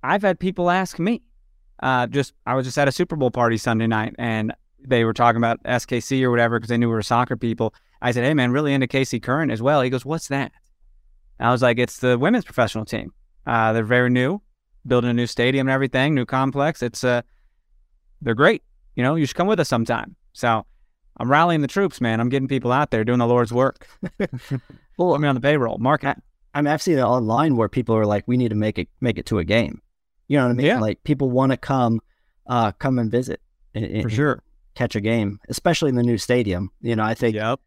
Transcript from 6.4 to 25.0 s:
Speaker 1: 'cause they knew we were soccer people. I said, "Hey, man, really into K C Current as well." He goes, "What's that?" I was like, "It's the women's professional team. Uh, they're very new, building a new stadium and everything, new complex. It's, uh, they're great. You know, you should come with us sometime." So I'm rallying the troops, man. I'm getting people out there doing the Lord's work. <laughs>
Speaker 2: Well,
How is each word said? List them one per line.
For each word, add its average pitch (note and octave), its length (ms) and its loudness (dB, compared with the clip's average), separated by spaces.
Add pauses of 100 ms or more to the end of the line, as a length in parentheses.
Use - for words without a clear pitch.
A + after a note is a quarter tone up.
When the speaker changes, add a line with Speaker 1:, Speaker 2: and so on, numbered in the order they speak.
Speaker 1:
'cause A2 80 -14
they A#2+ 80 0
knew A#2 120 2
we A2+ 60 0
were A2 80 -2
soccer A#2+ 340 0
people. A2+ 380 -2 (280)
I B2 100 -2
said, A#2+ 120 0
"Hey, D3+ 100 2
man, B2+ 160 2
really C#3+ 240 0
into C3+ 120 0
K C3+ 180 0
C B2+ 140 -6
Current C3+ 320 -2
as A2+ 120 -4
well." C#3+ 200 2
He B2+ 80 0
goes, B2 140 -4
"What's D#3+ 240 -8
that?" C#3 240 -6 (840)
I A#2 140 2
was B2 100 2
like, A#2+ 160 4
"It's B2 200 -2
the B2 200 2
women's F#3+ 260 2
professional A2 400 -2
team. - 280 -8 (340)
Uh, A2+ 260 2
they're A2+ 120 0
very B2 260 2
new, B2+ 300 0 (460)
building B2 240 2
a A#2+ 40 0
new A#2+ 120 0
stadium C3 420 0
and C3+ 60 2
everything, C3+ 400 0
new B2 120 0
complex. C3+ 560 -2
It's, A#2+ 200 -6
uh, B2 200 0 (1000)
they're A#2 140 -2
great. D3 280 4 (320)
You B2 80 -2
know, C3+ 120 2
you D#3+ 100 0
should - 120 -6
come F3 100 0
with G#3 140 2
us D3 80 0
sometime." A#2 480 -2 (180)
So A2+ 320 -2 (500)
I'm A#2+ 140 -4
rallying D#3+ 320 4
the C#3 60 -2
troops, G3 320 -2
man. A2+ 200 0
I'm A#2+ 80 0
getting C3 200 -2
people B2 240 -2
out C#3+ 180 0
there A2 140 0
doing B2 140 0
the A#2+ 80 2
Lord's A#2+ 260 2
work. B2 360 -2 (300)
<laughs> G3 100 -4 (680)
Speaker 2:
Well, F3 140 2